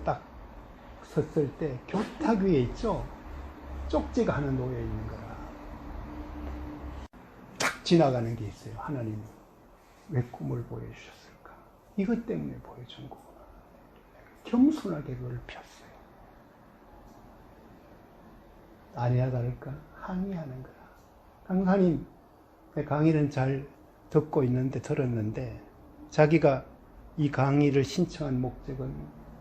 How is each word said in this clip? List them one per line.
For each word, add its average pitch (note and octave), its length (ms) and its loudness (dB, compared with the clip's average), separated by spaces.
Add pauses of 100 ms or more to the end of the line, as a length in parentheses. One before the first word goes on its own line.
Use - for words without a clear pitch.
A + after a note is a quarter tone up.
딱 C#3+ 200 -2 (800)
섰을 D3+ 560 0
때, C3 280 -4
교탁 A3 540 0
위에 F3+ 200 6
있죠? C3 440 -2 (840)
쪽지가 A#3+ 480 2
하나 C#3+ 120 0
놓여 B2+ 300 -2
있는 A2 280 -4
거라. A2+ 140 -10 (2500)
딱 - 260 -4
지나가는 B2+ 500 4
게 A2 120 -6
있어요. G#2+ 320 -12
"하나님, A2 420 -6 (880)
왜 B2+ 220 2
꿈을 C3 320 -6
보여주셨을까? - 920 -14 (440)
이것 A3 280 0
때문에 D3 380 -4
보여준 B2+ 440 -16
거구나." - 380 -20 (1000)
겸손하게 A3 720 4
그걸 B2 300 -8
폈어요. - 400 -18 (3000)
아니야 B2 360 2
다를까? B2 420 -4 (280)
항의하는 F3 600 -6
거라. - 120 -20 (720)
강사님, F#3 580 4 (720)
내 D3+ 80 -2
강의는 D3+ 460 4
잘 C3+ 380 0 (420)
듣고 D3+ 340 4
있는데, B2+ 380 2
들었는데, A#2+ 800 -2 (480)
자기가 D3+ 560 6 (520)
이 D3 140 4
강의를 C#3 520 6
신청한 C#3 560 0
목적은 C3 540 -6 (480)